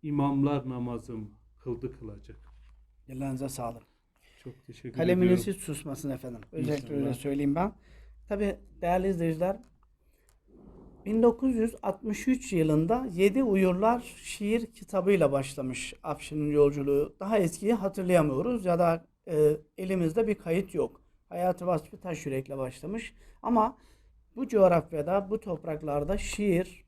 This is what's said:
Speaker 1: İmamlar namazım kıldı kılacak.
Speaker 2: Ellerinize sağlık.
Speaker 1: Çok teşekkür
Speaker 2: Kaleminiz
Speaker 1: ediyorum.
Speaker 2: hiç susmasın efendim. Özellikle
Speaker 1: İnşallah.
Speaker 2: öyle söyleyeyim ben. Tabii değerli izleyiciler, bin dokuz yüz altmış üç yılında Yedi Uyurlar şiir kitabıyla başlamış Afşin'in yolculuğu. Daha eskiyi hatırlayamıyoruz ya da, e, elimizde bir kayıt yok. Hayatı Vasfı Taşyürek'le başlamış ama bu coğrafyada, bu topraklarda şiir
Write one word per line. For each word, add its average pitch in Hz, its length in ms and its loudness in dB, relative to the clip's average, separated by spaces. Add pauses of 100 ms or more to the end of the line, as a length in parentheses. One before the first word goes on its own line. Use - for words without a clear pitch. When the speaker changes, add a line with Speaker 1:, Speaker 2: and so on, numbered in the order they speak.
Speaker 1:
İmamlar 143 640 0
namazım 120 640 -8 (280)
kıldı 123 400 -8
kılacak. 104 400 -18 (720)
Speaker 2:
Ellerinize 131 400 -6
sağlık. 117 340 -10 (600)
Speaker 1:
Çok - 240 -18
teşekkür 120 240 -14
Speaker 2:
Kaleminiz 180 500 4
Speaker 1:
ediyorum. 190 180 -4
Speaker 2:
hiç - 60 -12
susmasın 143 440 -8
efendim. 123 300 -10 (120)
Özellikle 143 360 -4
Speaker 1:
İnşallah. 143 120 -4
Speaker 2:
öyle 135 140 -2
söyleyeyim 143 420 -2
ben. 190 180 0 (540)
Tabii 202 280 -2 (260)
değerli 180 260 2
izleyiciler, 170 500 0 (1500)
bin 220 180 2
dokuz 240 320 4
yüz 226 280 0
altmış - 440 -4
üç 254 260 0
yılında 165 600 2
Yedi 196 300 4
Uyurlar 196 580 2 (220)
şiir 220 420 -2
kitabıyla 185 680 2
başlamış 131 600 -4 (100)
Afşin'in 151 480 -4
yolculuğu. 143 680 4
Daha 208 200 0
eskiyi 196 340 0
hatırlayamıyoruz 185 920 2
ya 175 140 2
da, 170 260 2 (220)
e, 151 300 4 (200)
elimizde 185 500 0
bir 208 80 0
kayıt 185 400 -4
yok. 135 260 -4 (280)
Hayatı 175 380 -2
Vasfı 170 320 -2
Taşyürek'le 139 580 -6
başlamış 175 580 -8 (260)
ama 226 360 2 (580)
bu 254 120 -6
coğrafyada, 175 840 2
bu 220 100 -4
topraklarda 156 760 -4
şiir 185 720 -2